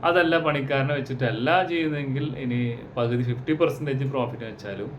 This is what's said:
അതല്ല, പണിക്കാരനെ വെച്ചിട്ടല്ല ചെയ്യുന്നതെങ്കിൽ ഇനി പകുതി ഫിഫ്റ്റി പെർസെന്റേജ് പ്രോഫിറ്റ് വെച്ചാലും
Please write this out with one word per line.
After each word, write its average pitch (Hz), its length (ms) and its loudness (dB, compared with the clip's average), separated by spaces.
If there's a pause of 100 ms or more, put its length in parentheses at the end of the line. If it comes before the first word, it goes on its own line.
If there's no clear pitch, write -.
അതല്ല, 170 360 4
പണിക്കാരനെ 143 540 2
വെച്ചിട്ടല്ല 131 720 2
ചെയ്യുന്നതെങ്കിൽ 147 680 -2
ഇനി 120 400 -2 (200)
പകുതി 123 260 2
ഫിഫ്റ്റി 123 300 -2
പെർസെന്റേജ് 139 520 0
പ്രോഫിറ്റ് 123 380 -4
വെച്ചാലും 104 560 -10